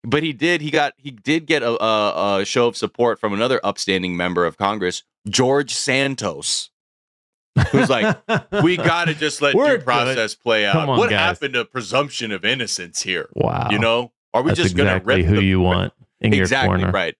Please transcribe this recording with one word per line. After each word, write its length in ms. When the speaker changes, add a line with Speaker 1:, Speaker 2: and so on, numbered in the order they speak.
Speaker 1:
but 180
he 100
did, 300
he 80
got, 260
he 140
did 340
get 180
a, 220
a, 560
a 60
show 200
of 100
support 440
from 140
another 280
upstanding 540
member 300
of 100
Congress, 460
George 460
Santos, 960
who's 200
like, 260
Speaker 2:
<laughs> 260
Speaker 1:
"We 140
gotta 380
just 280
let 120
Speaker 2:
We're 120
Speaker 1:
due 120
Speaker 2:
good. 60
Speaker 1:
process 500
play 320
out." 60
Speaker 2:
Come 180
on, 80
Speaker 1:
What 120
Speaker 2:
guys. 80
Speaker 1:
happened 360
to 100
presumption 680
of 120
innocence 580
here? 320
Speaker 2:
Wow. 360
Speaker 1:
You 80
know, 340
are 80
we 80
Speaker 2:
That's 100
Speaker 1:
just 160
gonna 200
Speaker 2:
exactly 200
Speaker 1:
rip 100
Speaker 2:
who 100
Speaker 1:
the 80
Speaker 2:
you 160
want 320
in 120
your 100
Speaker 1:
Exactly 360
Speaker 2:
corner. 120
Speaker 1:
right. 300